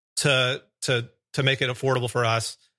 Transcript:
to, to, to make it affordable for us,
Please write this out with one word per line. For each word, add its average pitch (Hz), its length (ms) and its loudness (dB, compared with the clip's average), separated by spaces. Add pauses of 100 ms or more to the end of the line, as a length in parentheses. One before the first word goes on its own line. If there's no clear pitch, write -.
(160)
to, 131 460 2 (200)
to, 120 260 0 (260)
to 143 80 -2
make 135 200 0
it 131 80 0
affordable 123 400 0
for 123 160 0
us, 113 320 -2 (200)